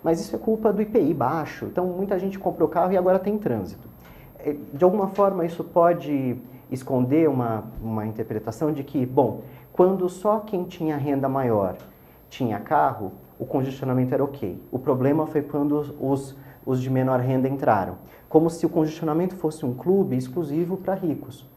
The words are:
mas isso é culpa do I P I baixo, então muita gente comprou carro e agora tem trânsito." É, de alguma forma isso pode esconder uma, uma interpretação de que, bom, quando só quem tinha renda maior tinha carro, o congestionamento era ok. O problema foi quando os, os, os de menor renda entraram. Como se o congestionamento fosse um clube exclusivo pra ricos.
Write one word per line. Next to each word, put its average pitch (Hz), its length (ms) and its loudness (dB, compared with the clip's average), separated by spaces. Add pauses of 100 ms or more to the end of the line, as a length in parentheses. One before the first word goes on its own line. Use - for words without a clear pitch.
mas 165 180 2
isso - 140 -6
é - 40 -4
culpa 220 320 2
do 196 100 0
I 214 40 0
P 214 160 2
I 285 120 2
baixo, 135 520 -2
então 180 220 -2
muita 190 320 -2
gente 196 180 -4
comprou 175 320 0
carro 185 240 2
e 196 40 4
agora 185 220 4
tem 202 180 -2
trânsito." 113 520 -4 (500)
É, 147 160 -2 (160)
de 139 120 0
alguma 190 240 4
forma 190 360 2
isso 165 200 -4
pode 143 760 2 (340)
esconder 131 560 2
uma, 120 380 0 (160)
uma 110 240 -4
interpretação 110 680 -4
de 139 120 -4
que, 135 220 -2
bom, 127 360 2 (320)
quando 180 340 4
só 208 320 0
quem 190 240 -4
tinha 160 320 -4
renda 139 320 0
maior 117 480 2 (540)
tinha 110 300 -4
carro, 123 520 0 (280)
o - 60 -6
congestionamento 131 680 -2
era 135 100 0
ok. 107 380 -8 (100)
O 127 60 -4
problema 139 480 2
foi 151 160 -2
quando 147 380 0
os, 143 200 -8
os, 135 380 -2 (280)
os 131 160 0
de 131 80 -6
menor 131 300 2
renda 131 280 2
entraram. 110 480 2 (340)
Como 160 200 6
se 165 160 -4
o 160 40 4
congestionamento 160 680 0
fosse 156 300 -4
um 123 80 -2
clube 170 420 2
exclusivo 165 600 -2
pra 190 160 -4
ricos. - 640 -6